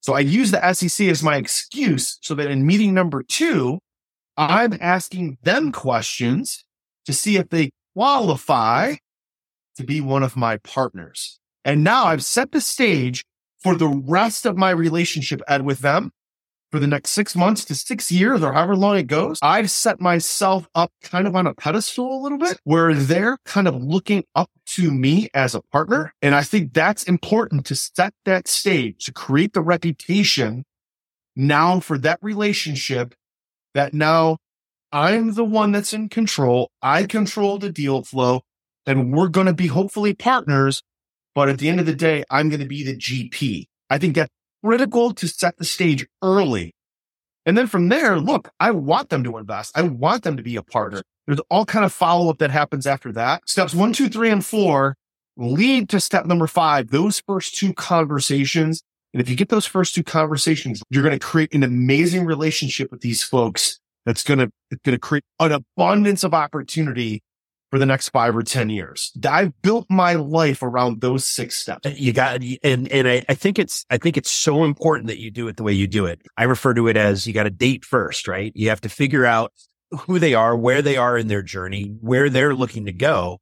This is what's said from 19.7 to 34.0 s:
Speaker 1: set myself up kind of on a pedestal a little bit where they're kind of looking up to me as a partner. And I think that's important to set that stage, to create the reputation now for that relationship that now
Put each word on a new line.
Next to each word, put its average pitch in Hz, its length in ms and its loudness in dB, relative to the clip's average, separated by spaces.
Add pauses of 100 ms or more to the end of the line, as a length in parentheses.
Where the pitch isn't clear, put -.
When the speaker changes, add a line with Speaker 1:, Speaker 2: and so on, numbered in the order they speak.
Speaker 1:
set - 300 -2
myself 180 760 0
up 170 160 0 (100)
kind 185 240 -2
of 185 80 -2
on 180 140 2
a 139 60 -2
pedestal 247 680 -4
a - 20 -8
little 285 160 -4
bit 349 280 -2
where 165 280 4
they're 170 520 0
kind 196 240 0
of 131 120 -4
looking 180 440 -2 (100)
up 175 140 0 (220)
to 175 200 0
me 143 420 2
as 131 220 0
a - 60 -6
partner. 190 600 -2
And 143 140 4
I 143 80 4
think 165 300 -2
that's 180 320 0
important 180 640 0
to 139 80 -4
set - 380 -2 (120)
that 185 240 0
stage, 135 560 -2
to 131 80 -10
create 160 400 0
the 190 80 0
reputation 165 1040 0 (720)
now 147 420 4
for 156 200 -6
that 156 220 0
relationship 160 920 -4 (580)
that 139 200 0
now 160 440 2 (540)